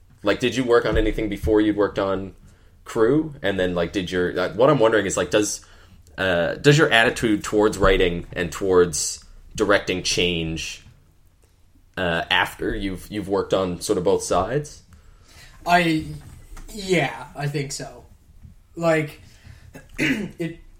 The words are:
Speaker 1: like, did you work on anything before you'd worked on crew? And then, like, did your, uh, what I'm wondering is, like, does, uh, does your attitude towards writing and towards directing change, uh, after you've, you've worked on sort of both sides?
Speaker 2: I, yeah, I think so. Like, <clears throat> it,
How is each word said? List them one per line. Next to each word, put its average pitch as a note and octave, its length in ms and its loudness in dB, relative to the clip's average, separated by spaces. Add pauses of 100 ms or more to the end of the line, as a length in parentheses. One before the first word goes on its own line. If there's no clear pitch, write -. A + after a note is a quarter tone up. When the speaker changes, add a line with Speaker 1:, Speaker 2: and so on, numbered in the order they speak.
(220)
Speaker 1:
like, G2+ 180 0
did A#2+ 160 -2
you C3 80 -2
work A#2+ 220 4
on A2 100 0
anything G#2+ 320 0
before G#2+ 320 2
you'd G#2+ 160 2
worked G2+ 220 0
on G2 360 -4 (500)
crew? C#3+ 580 0
And F#2+ 180 -2
then, F2+ 140 0
like, E2+ 180 -2
did F2+ 180 -4
your, F2+ 280 -2
uh, F#2 160 -4
what B2 160 4
I'm C#3+ 80 4
wondering A2 280 4
is, F2 120 -4
like, F#2 120 -2
does, G#2+ 300 0 (580)
uh, E2+ 360 0
does C#3+ 240 6
your D#3+ 120 4
attitude A2+ 540 2
towards G#2+ 340 2
writing F#2 540 2
and F2 180 -4
towards F2+ 760 2 (300)
directing G2 480 0
change, E2 840 -4 (1120)
uh, F2 340 -2
after F#2 440 0
you've, F#2+ 360 -6
you've F#2+ 180 -8
worked G2 260 0
on F#2 260 -2
sort G2+ 180 -2
of E2+ 60 -4
both F#2 200 2
sides? G#2 580 -4 (840)
Speaker 2:
I, E3 400 2 (680)
yeah, F3+ 540 -2 (100)
I C#3+ 100 -6
think C#3+ 260 -6
so. - 320 -14 (720)
Like, D#3+ 440 0 (380)
<clears throat> - 400 -20
it, G#3+ 640 -4 (200)